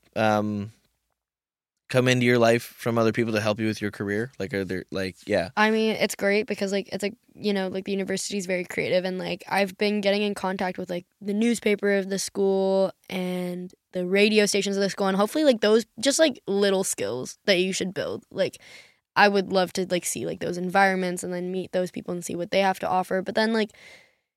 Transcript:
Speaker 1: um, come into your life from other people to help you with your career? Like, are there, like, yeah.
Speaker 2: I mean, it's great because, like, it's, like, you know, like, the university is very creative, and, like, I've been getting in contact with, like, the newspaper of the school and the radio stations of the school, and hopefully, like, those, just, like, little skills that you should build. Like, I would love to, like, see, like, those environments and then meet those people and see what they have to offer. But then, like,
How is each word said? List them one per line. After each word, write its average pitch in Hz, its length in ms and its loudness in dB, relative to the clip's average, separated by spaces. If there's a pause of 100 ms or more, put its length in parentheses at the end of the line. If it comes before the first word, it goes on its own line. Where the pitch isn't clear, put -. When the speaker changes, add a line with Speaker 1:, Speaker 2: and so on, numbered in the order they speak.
(160)
Speaker 1:
um, 107 560 0 (1200)
come 127 180 4
into 127 160 2
your 123 140 6
life 117 240 6
from - 340 -4
other 113 160 4
people 113 220 0
to 104 60 2
help 107 200 -2
you 110 60 -2
with 107 160 -4
your 104 80 -2
career? 104 480 -4
Like, 98 160 -8
are 98 100 -2
there, 90 260 -6
like, 95 260 -6 (100)
yeah. 90 320 0
Speaker 2:
I 214 120 4
mean, 220 240 0
it's - 200 -2
great 202 320 0
because, 196 260 -4
like, 196 180 -4
it's, 196 120 -8
like, 202 120 -4 (200)
you 208 180 -4
know, 190 160 -2
like, 190 160 -8
the 208 80 -6
university 196 460 -4
is 180 80 -6
very 180 180 -2
creative, 175 400 -2
and, 185 140 -4
like, 175 280 -6
I've 190 300 -2
been 208 240 0
getting 202 220 0
in 202 120 -2
contact 190 440 -4
with, 185 100 -8
like, 180 160 -6 (160)
the 196 140 -4
newspaper 208 580 2
of 196 160 0
the 190 100 -4
school 190 720 0 (180)
and 180 640 -6 (180)
the 180 140 -4
radio 208 400 6
stations 196 300 0
of 196 60 2
the 196 60 2
school, 196 180 -2
and 190 120 2
hopefully, 214 260 2
like, 254 160 6
those, 214 240 6 (160)
just, 262 180 2
like, 320 280 2
little 196 360 2
skills 117 640 -6
that 185 160 4
you 185 140 0
should 185 180 -4
build. - 380 -6
Like, - 260 -4 (600)
I 208 120 8
would 190 240 0
love 185 220 2
to, 185 160 -4
like, 180 140 -2
see, - 220 -6
like, 170 140 -6
those 175 180 -6
environments 185 640 2
and 180 100 -6
then 180 200 -6
meet 185 200 -6
those 180 180 -2
people - 240 -10
and 175 100 -8
see - 100 -8
what 175 160 -6
they 190 100 2
have 190 200 2
to - 80 -4
offer. 185 340 0
But 202 120 -6
then, 220 180 2
like, 214 180 0 (680)